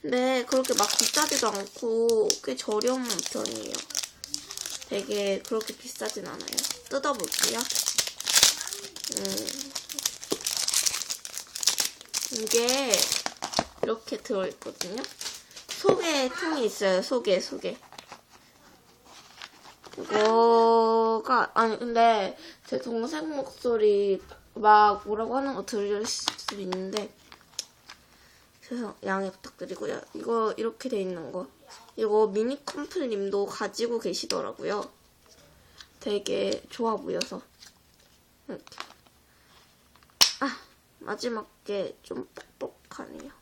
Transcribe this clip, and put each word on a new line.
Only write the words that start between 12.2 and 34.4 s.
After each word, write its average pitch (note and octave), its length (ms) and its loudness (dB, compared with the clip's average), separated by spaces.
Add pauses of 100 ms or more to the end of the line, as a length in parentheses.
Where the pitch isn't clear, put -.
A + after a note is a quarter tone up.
이게 A#3 600 0 (880)
이렇게 - 360 -6
들어있거든요. F#3+ 840 -6 (680)
속에 D4 600 0
통이 D4 380 -2
있어요. F#3+ 340 2
속에, G3+ 400 0
속에. F#3 380 -8 (2250)
이거가, A3+ 1600 6
아니, A3 240 4
근데 A3+ 580 4 (300)
제 - 120 -2
동생 D4+ 560 -4
목소리 G#3 840 4 (320)
막 G#3 540 8
뭐라고 A3 300 -2
하는 C#4 180 -2
거 G3 100 -6
들릴 G#3 400 -2
수도 - 520 -6
있는데, F#3+ 540 -4 (1600)
그래서 A#3+ 380 -10
양해 F#3+ 260 -2
부탁드리고요. F#3 680 -10 (140)
이거 A3+ 420 0
이렇게 A3+ 320 -6
돼 G#3 120 -2
있는 F3 300 -6
거. - 160 -8 (500)
이거 G#3+ 300 4
미니 A3 380 0
컴플님도 G3+ 840 -2
가지고 A3 540 -4
계시더라고요. - 880 -4 (1120)